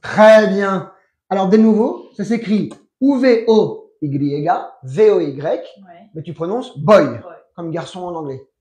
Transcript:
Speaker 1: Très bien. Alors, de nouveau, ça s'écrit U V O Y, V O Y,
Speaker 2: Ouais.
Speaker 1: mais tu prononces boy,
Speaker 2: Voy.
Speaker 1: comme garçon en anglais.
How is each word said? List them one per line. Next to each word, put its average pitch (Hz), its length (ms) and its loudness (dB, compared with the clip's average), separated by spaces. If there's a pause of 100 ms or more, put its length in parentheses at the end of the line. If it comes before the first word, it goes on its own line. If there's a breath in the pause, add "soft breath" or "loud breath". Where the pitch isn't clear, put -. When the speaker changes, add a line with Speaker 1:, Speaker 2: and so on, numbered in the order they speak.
Speaker 1:
Très 214 460 6
bien. 196 440 -4 (380 soft breath)
Alors, 190 180 -2
de 208 80 4
nouveau, 220 600 0
ça 202 80 -10
s'écrit 202 460 -4 (300)
U 269 180 0
V 233 280 2
O 214 540 0
Y, 143 480 -4 (340)
V 160 280 2
O 185 100 2
Y, 143 180 -6
Speaker 2:
Ouais. - 760 -10
Speaker 1:
mais 151 80 -12
tu 170 120 -14
prononces 202 440 -8
boy, 170 260 6 (160)
Speaker 2:
Voy. - 140 -20 (200)
Speaker 1:
comme 165 160 -12
garçon 165 320 -12
en 175 120 -10
anglais. 139 340 -12 (120)